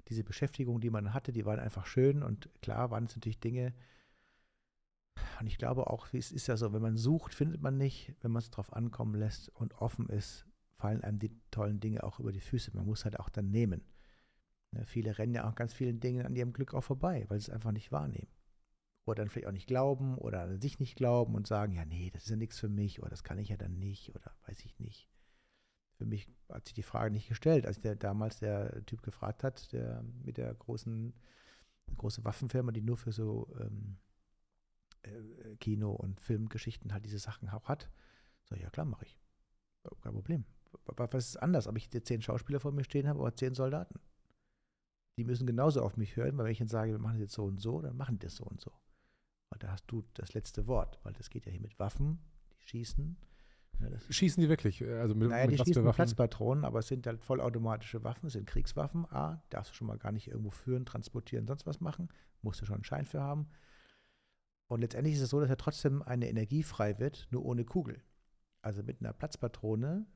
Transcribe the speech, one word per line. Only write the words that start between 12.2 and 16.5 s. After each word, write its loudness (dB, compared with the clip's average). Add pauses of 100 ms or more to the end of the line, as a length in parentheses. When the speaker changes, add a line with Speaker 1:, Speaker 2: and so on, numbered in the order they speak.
Speaker 1:
die -4
Füße. -2
Man 0
muss 0
halt -2
auch -4
dann 0
nehmen. 4 (880)
Ne, -4
viele 0
rennen 2
ja 0
auch 0
ganz -2
vielen 0
Dingen 0
an 0
ihrem 0